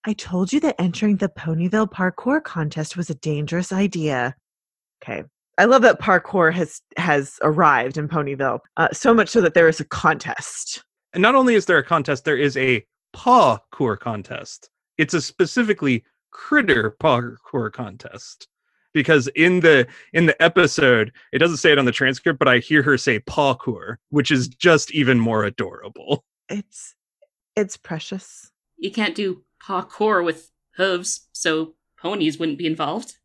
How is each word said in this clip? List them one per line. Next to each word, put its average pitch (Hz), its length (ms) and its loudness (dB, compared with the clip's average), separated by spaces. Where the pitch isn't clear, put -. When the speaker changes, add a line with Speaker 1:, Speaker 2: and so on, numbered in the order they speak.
Speaker 1:
"I 220 80 -4
told 185 400 -4
you 294 80 2
that 311 200 0
entering 190 360 0
the 196 120 -2
Ponyville 180 640 -2
parkour 247 520 -2
contest 156 540 -8
was 175 140 -6
a 143 40 -6
dangerous 156 560 -6
idea." 151 640 -2
Okay. 107 200 -10
I 190 60 6
love 240 160 6
that 226 180 6
parkour 180 540 0
has, 175 280 -6
has 147 440 -2
arrived 147 560 0
in 151 100 -6
Ponyville, 139 520 -4
uh, 165 160 0
so - 180 2
much 220 180 4
so 233 120 2
that 170 140 2
there 170 120 6
is 160 120 0
a 151 60 -8
contest. - 1000 -6
Speaker 2:
And 180 100 -2
not 233 100 4
only 254 220 4
is 190 100 2
there 170 140 2
a 131 40 -2
contest, 147 420 -2
there 147 120 0
is 139 200 0
a 127 280 -2
parkour 131 840 2
contest. - 680 -12
It's 156 160 0
a 147 60 0
specifically 165 840 -2
critter 143 720 0
parkour 120 720 -2
contest. - 720 -16
Because 147 360 2
in 175 320 2
the, 139 260 6
in 165 140 4
the - 120 0
episode, 143 720 2
it 131 60 -2
doesn't 165 180 2
say 156 140 4
it 143 80 4
on 131 60 0
the 123 60 2
transcript, 135 460 -2
but 135 100 2
I 123 120 4
hear 147 240 0
her 139 120 2
say 117 240 -2
parkour, 127 760 -4
which 147 180 0
is 131 180 0
just 160 440 2
even 135 280 2
more 110 240 0
adorable. 101 800 -8
Speaker 1:
It's, - 440 -12
it's 202 220 -2
precious. - 760 -14
Speaker 3:
You 196 140 -8
can't 214 240 -6
do 190 260 -6
parkour 190 560 -2
with - 280 -6
hooves, 185 560 -4
so 160 420 -4
ponies 170 380 -4
wouldn't 160 220 -6
be 170 80 -4
involved. 160 580 -6